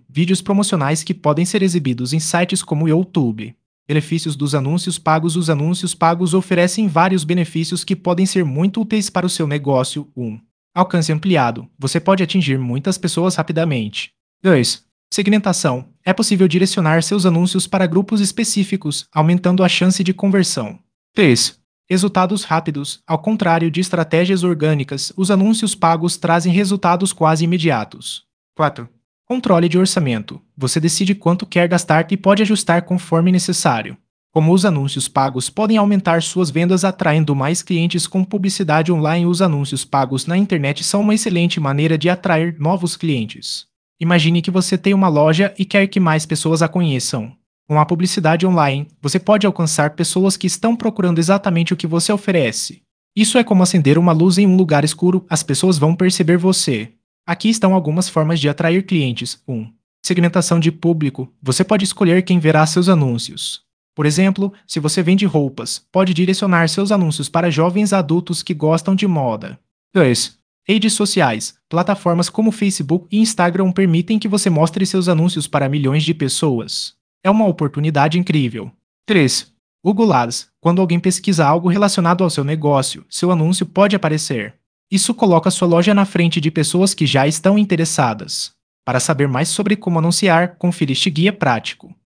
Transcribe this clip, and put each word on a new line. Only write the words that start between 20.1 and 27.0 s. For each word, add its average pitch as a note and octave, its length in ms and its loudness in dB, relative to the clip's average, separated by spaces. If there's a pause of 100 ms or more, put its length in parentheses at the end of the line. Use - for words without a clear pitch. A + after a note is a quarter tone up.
conversão. F#3 640 -2 (340)
Três, D3 460 2 (320)
resultados F#3 540 0
rápidos. D#3 600 -4
Ao D#3+ 140 -2
contrário E3+ 520 0
de D#3+ 100 -2
estratégias F3 640 0
orgânicas, D3+ 720 -2
os F#3 140 0
anúncios G#3 440 2
pagos E3 420 0
trazem F3 360 0
resultados F#3+ 600 0